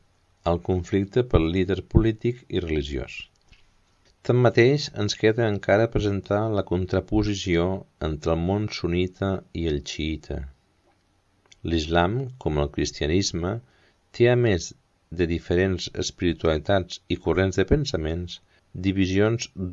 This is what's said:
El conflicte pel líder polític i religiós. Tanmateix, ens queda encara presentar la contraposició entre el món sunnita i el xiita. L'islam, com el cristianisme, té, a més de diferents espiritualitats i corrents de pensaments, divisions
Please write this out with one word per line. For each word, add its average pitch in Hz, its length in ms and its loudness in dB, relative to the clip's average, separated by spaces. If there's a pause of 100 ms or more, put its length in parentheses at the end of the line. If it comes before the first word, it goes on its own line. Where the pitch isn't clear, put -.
(460)
El 87 180 2
conflicte 98 640 0
pel 82 260 2
líder 92 320 0
polític 113 540 2 (100)
i 110 140 -2
religiós. 71 640 -6 (1000)
Tanmateix, 123 640 4 (140)
ens 104 160 -2
queda 113 320 2
encara 104 400 2
presentar 101 520 -2 (120)
la 98 120 0
contraposició 92 1040 0 (380)
entre 78 280 -2
el 82 80 0
món 101 280 0
sunnita 90 600 -2 (240)
i 82 160 -4
el 73 120 0
xiita. 76 580 -6 (1200)
L'islam, 85 560 0 (240)
com 78 200 -2
el 73 120 0
cristianisme, 85 840 -2 (580)
té, 120 160 4
a 123 60 4
més 113 380 0 (380)
de 85 180 0
diferents 87 640 0
espiritualitats 87 1160 -2
i 90 80 -2
corrents 92 400 0
de 95 120 4
pensaments, 87 720 -2 (360)
divisions 95 760 0 (240)